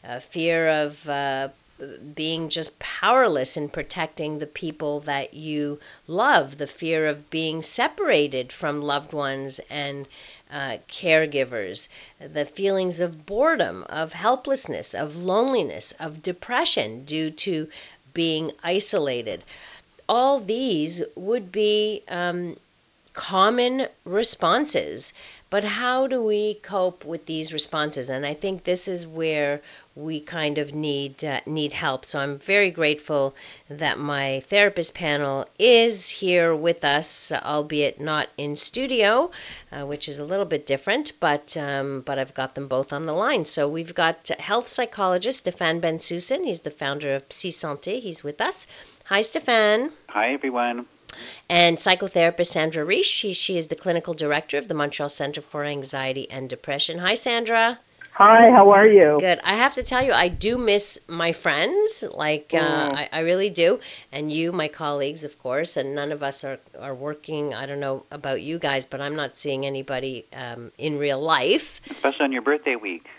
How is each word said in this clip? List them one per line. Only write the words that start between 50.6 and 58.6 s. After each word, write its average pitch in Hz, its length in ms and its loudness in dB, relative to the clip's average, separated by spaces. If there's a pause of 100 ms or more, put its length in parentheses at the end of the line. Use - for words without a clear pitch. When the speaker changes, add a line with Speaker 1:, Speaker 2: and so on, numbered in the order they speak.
Speaker 1:
And 175 280 6
psychotherapist 175 720 2
Sandra 160 380 0
Reich. 233 180 2
She, 208 300 -2
she 185 240 -2
is 160 100 -2
the 165 80 -4
clinical 170 380 -2
director 151 440 -2
of 147 120 -4
the 165 40 -2
Montreal 147 360 -2
Centre 147 320 -6
for 147 240 -6
Anxiety 135 640 -6
and 135 180 -8
Depression. 143 500 -4
Hi, 185 160 2
Sandra. 233 600 0 (360)
Speaker 3:
Hi, 226 380 12
how 202 200 12